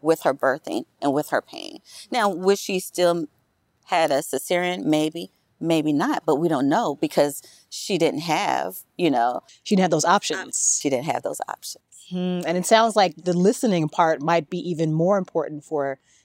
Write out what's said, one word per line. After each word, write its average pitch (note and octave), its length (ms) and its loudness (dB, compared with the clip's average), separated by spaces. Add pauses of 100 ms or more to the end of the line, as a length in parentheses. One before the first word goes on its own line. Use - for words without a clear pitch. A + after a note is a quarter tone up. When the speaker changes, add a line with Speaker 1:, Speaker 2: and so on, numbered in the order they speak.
Speaker 1:
with D#3 200 0
her C#3+ 120 2
birthing B2+ 520 -2 (160)
and C#3 120 0
with D3 160 -2
her C3 120 0
pain." - 380 -16 (320)
Now, A3 180 2
would F#3 280 2
she F#3+ 220 -4
still E3+ 460 0 (600)
had E3 260 0
a C3+ 80 2
cesarean? F3+ 680 -2
Maybe, D#3 460 -2 (280)
maybe D#3 340 0
not, G3+ 320 0
but D3+ 120 2
we E3 100 0
don't C#3 220 2
know E3 260 0
because D3 460 0 (280)
she - 280 -4
didn't D3+ 240 0
have, D#3+ 560 -2 (200)
you E3+ 140 2
know, B2 300 2 (220)
Speaker 2:
She - 120 0
didn't F#3 80 4
have F3 80 2
those D#3 140 2
options. - 760 0
Speaker 1:
She D3 80 0
didn't C3+ 160 -2
have B2 180 -2
those - 260 -6
options. - 340 -14 (260)
Speaker 2:
Hmm, F3+ 360 -4
and E3+ 120 -2
it F3+ 80 -2
sounds A3+ 300 4
like G3 200 4
the F3 180 -2
listening F3+ 560 2
part D#3+ 320 2
might E3+ 280 0
be F3+ 80 -6 (120)
even D#3+ 240 -2
more F3 240 2
important D#3 460 -4
for C#3 360 -4 (240)